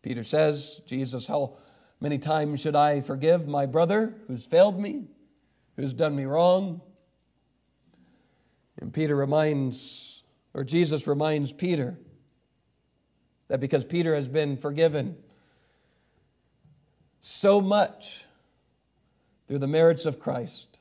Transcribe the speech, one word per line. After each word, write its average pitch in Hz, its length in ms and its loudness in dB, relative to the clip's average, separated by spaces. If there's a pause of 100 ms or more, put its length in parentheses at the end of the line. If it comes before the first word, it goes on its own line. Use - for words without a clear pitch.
Peter 117 240 -8
says, 151 600 -2
"Jesus, 127 400 -6
how 143 320 -4 (420)
many 147 160 -4
times 151 440 -2
should 151 140 -4
I 147 280 4
forgive 151 440 2
my 143 200 0
brother 180 480 2 (120)
who's 120 200 -10
failed 185 340 4
me, 208 280 -8 (680)
who's 135 160 -6
done 147 240 0
me 139 80 -4
wrong?" 175 560 2 (2000)
And - 160 -12
Peter 151 200 0
reminds, 139 1080 -2 (320)
or 139 100 -6
Jesus 151 420 0
reminds 147 460 0
Peter 170 460 -2 (1500)
that 135 120 -2
because 139 240 0
Peter 165 300 0
has 143 140 -2
been 143 280 -2
forgiven 147 600 0 (2000)
so 202 400 2
much - 640 -2 (1200)
through 143 120 -4
the 135 80 -4
merits 165 400 4
of 147 120 -6
Christ - 640 -8